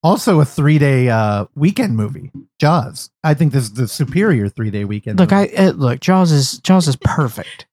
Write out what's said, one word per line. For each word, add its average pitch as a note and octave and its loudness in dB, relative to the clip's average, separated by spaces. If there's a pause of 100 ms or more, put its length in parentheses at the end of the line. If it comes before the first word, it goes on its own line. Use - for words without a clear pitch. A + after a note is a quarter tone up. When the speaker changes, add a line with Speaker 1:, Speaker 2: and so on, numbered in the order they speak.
Speaker 1:
Also F3 2
a C#3 4
three-day, C#3 2
uh, G#2 0 (100)
weekend G3 0
movie, G#2+ -6 (260)
Jaws. D3+ -2 (120)
I D#3 2
think C#3+ 2
this C3+ 0
is G#2 -12
the A#2+ -2
superior C3+ -2
three-day G2+ -6
weekend G#2 -6
Speaker 2:
Look, F3+ 4
Speaker 1:
movie. G3 0
Speaker 2:
I, F#3+ 4
uh, E3+ 2
look, B2+ -2
Jaws F#3 2
is, C#3 0
Jaws F#3 2
is B2+ -2
perfect. - -6